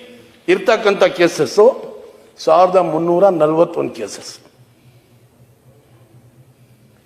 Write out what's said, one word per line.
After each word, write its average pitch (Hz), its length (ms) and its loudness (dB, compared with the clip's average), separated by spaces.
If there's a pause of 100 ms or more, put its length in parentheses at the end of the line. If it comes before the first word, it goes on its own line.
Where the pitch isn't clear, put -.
(480)
ಇರ್ತಕ್ಕಂಥ 202 560 0
ಕೇಸಸ್ 175 880 0 (540)
ಸಾವಿರದ 175 320 2
ಮುನ್ನೂರ 170 540 0
ನಲವತ್ತೊಂದು 160 640 0
ಕೇಸಸ್. - 460 -14 (2750)